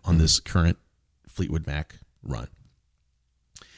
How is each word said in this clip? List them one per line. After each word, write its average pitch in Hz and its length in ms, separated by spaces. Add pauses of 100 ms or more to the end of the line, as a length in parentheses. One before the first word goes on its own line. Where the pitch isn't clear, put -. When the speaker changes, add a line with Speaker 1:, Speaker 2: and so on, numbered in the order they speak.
Speaker 1:
on 85 100
Speaker 2:
Mm-hmm. 80 60
Speaker 1:
this 80 180
current 85 380 (500)
Fleetwood 80 400
Mac 73 280 (280)
run. - 240 (1300)